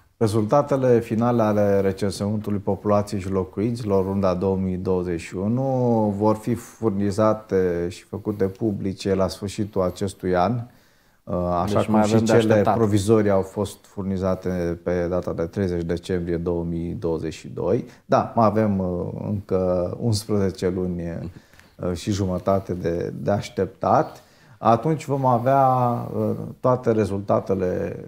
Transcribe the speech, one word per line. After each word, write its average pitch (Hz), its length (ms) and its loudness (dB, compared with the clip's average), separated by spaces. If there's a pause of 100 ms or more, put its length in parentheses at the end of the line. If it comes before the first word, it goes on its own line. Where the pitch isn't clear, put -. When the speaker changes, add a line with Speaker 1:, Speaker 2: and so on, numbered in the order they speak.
(160)
Speaker 1:
Rezultatele 120 840 2
finale 117 420 2
ale 104 380 4
recensământului 101 800 -2
populației 104 600 0
și 95 100 -6
locuinților, 98 720 0
runda 95 300 0
două 95 220 0
mii 95 200 -2
douăzeci 90 440 -2
și - 160 -10
unu, 117 840 2
vor 107 180 4
fi 117 180 -2
furnizate 101 1300 0
și - 160 -14
făcute 104 400 -4
publice 98 680 -2
la 95 140 2
sfârșitul 101 540 -4
acestui 92 540 -2
an. 98 240 2 (640)
Uh, 92 100 -8
așa 90 400 0
Speaker 2:
Deci 104 100 2
Speaker 1:
cum 107 100 0
Speaker 2:
mai 107 100 6
Speaker 1:
și 107 100 2
Speaker 2:
avem 113 100 4
de 113 80 2
Speaker 1:
cele 110 200 4
Speaker 2:
așteptat. 104 240 4
Speaker 1:
provizorii 104 540 4
au 95 120 4
fost - 440 -6
furnizate 92 960 -4
pe 87 260 0
data 90 240 -2
de 82 100 -4
treizeci 87 400 -2
decembrie 85 540 -2
două 85 280 -2
mii 85 340 -4
douăzeci 80 360 -4
și - 140 -16
doi. 92 360 -2 (200)
Da, - 300 2
mai 117 120 6
avem, 104 320 2
uh, 92 480 -4
încă 92 720 -2
unsprezece 101 680 0
luni, 90 340 -4 (760)
uh, 90 160 -4
și 90 180 -6
jumătate 95 640 0
de, 85 440 -2
de 95 140 -4
așteptat. 101 920 0 (360)
Atunci 123 460 2
vom 135 220 -2
avea, 131 420 4 (480)
uh, 107 140 0 (300)
toate 123 320 2
rezultatele, 98 1160 -2